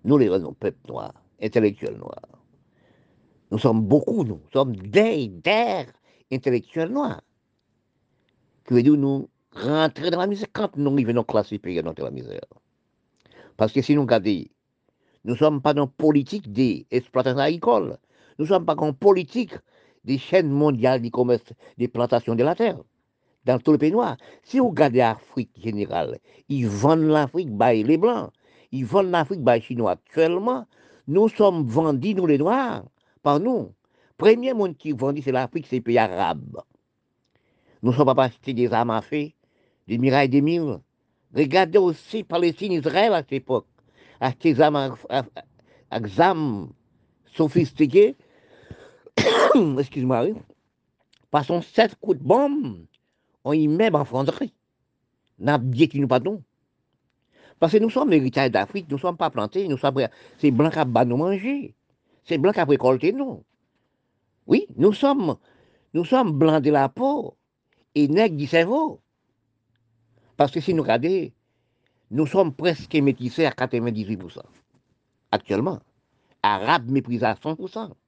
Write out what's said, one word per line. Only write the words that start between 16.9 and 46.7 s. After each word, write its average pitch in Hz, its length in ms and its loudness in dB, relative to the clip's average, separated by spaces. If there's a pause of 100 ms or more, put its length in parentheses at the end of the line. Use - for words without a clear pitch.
exploitations 127 480 -2
agricoles. 170 600 -2 (400)
Nous 151 80 -2
ne - 20 -12
sommes 180 160 2
pas 196 100 0
dans 156 120 -2
la 147 80 -2
politique 196 580 0 (520)
des 139 120 -2
chaînes 170 340 0
mondiales 131 520 2
du 120 80 -6
commerce, 123 420 0 (240)
des 120 100 -4
plantations 120 480 -2
de 113 80 0
la 160 140 0
terre, 202 240 -2 (640)
dans 127 160 0
tous 156 120 2
les 147 60 4
pays 156 140 2
noirs. 220 240 -2 (260)
Si - 160 -4
vous 247 120 2
regardez 143 280 2
l'Afrique 113 580 -2
générale, 101 640 -6 (300)
ils 135 180 -2
vendent 139 380 2
l'Afrique 151 520 0
by 113 280 2
les 156 140 2
Blancs, 220 320 -2 (420)
ils 131 140 -6
vendent 185 240 0
l'Afrique 170 340 -2
by 120 80 4
les 117 80 2
Chinois. 113 320 -4
Actuellement, 190 760 -2 (400)
nous 196 220 2
sommes 180 400 2
vendus, 151 460 0
nous 185 120 0
les 143 120 4
Noirs, 214 460 -2 (380)
par 143 160 2
nous. 202 340 -4 (440)
Premier 240 380 4
monde 190 220 -4
qui 156 160 -10
vendit, 139 300 -4
c'est 135 80 -4
l'Afrique, 127 380 -4
c'est 127 80 -4
les 120 60 -4
pays 117 160 2
arabes. 90 640 -2 (1200)
Nous 120 100 2
ne 120 40 0
sommes 135 180 4
pas 135 100 4
achetés 127 300 -6
des 120 180 0
armes 117 180 0
à 110 120 -2
feu, 151 260 -6 (580)
des 113 120 -4
mirailles, 131 300 2
des 139 120 4
mines. 151 400 -2 (540)
Regardez 165 440 2
aussi 185 460 -2
Palestine, 175 480 -2
Israël 170 400 2
à 175 60 0
cette 139 160 -6
époque. 131 320 -4 (540)
Acheter 131 340 0
des 120 60 0
armes 151 160 4
à, 131 180 -4 (140)
à, 131 100 -2
à, 127 60 -4 (680)
à, 113 100 -4 (180)
armes 151 520 0 (640)